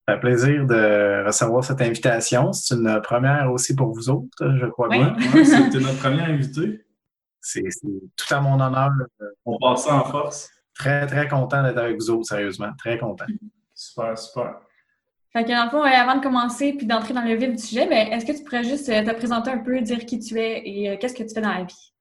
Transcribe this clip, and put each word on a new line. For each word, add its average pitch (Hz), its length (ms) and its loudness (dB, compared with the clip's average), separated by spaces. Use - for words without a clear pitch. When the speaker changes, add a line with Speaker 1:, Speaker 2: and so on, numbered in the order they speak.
Speaker 1:
Ça 104 100 2
fait - 40 -6
plaisir 131 460 4
de 104 600 4
recevoir 117 380 2
cette 135 180 -4
invitation. 120 680 2
C'est - 240 -2
une 110 260 2
première 135 520 2
aussi 123 200 -2
pour 131 200 0
vous 113 160 -4
autres, 139 500 0
je 123 60 0
crois 113 240 -2
Speaker 2:
Oui. - 80 2
Speaker 1:
bien. 147 180 4
Speaker 3:
Ouais, 311 140 10
c'était 269 340 6
notre 135 200 0
premier 147 240 0
invité. 156 580 -2
Speaker 1:
C'est, - 220 -6
c'est - 180 -10
tout - 180 -4
à 139 80 2
mon 135 180 4
honneur. 131 300 2
Speaker 3:
On 110 140 -4
passe 123 240 2
ça 147 140 2
en - 60 2
force. 143 460 -6
Speaker 1:
Très, 143 320 -2
très 139 220 -2
content 139 340 0
d'être 123 160 2
avec 117 180 0
vous 110 140 -4
autres, 113 160 0
sérieusement. 101 540 -6
Très 117 180 -4
content. 104 300 -8
Speaker 3:
Super, 113 420 -8
super. - 440 -8
Speaker 2:
Fait 233 120 -2
que 226 60 -4
dans 240 160 0
le 233 40 -6
fond, 294 140 0
euh, 262 120 4
avant 254 200 4
de 269 80 0
commencer 254 500 0
puis 277 140 -6
d'entrer 226 260 -2
dans 247 80 -2
le 233 140 0
vif 247 160 -2
du 220 100 -6
sujet, 254 260 -2
ben, 220 240 2
est-ce 226 140 -4
que 294 100 -4
tu 294 80 -14
pourrais 240 200 -4
juste, 269 260 -4
euh, 214 140 2
te 226 120 -2
présenter 233 360 -4
un 247 80 -4
peu, 254 220 -2
dire 233 260 -4
qui 247 100 -4
tu 220 220 -6
es 226 260 -4
et, 202 240 -6
euh, 196 100 -4
qu'est-ce 247 140 -4
que 240 80 -12
tu 220 140 -10
fais 220 60 -4
dans 208 120 0
la 180 120 -4
vie ? - 360 -20